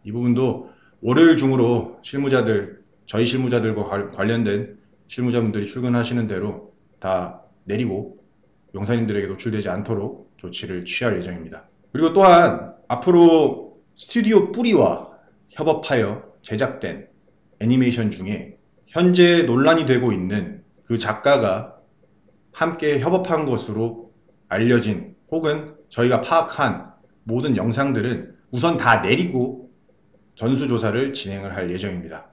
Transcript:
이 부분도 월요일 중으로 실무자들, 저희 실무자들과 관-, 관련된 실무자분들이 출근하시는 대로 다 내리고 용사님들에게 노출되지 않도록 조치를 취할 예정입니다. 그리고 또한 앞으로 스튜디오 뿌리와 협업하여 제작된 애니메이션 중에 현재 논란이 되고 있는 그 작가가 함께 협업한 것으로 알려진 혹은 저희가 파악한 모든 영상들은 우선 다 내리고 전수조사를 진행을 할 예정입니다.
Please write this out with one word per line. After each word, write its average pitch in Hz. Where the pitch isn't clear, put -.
이 104
부분도 123
월요일 156
중으로 123
실무자들, 120
저희 110
실무자들과 117
관-, 101
관련된 107
실무자분들이 113
출근하시는 120
대로 101
다 92
내리고 101
용사님들에게 104
노출되지 104
않도록 104
조치를 87
취할 113
예정입니다. 85
그리고 165
또한 180
앞으로 165
스튜디오 208
뿌리와 196
협업하여 131
제작된 104
애니메이션 120
중에 95
현재 175
논란이 143
되고 123
있는 92
그 117
작가가 107
함께 160
협업한 165
것으로 113
알려진 107
혹은 151
저희가 120
파악한 -
모든 123
영상들은 117
우선 143
다 117
내리고 131
전수조사를 123
진행을 98
할 92
예정입니다. 90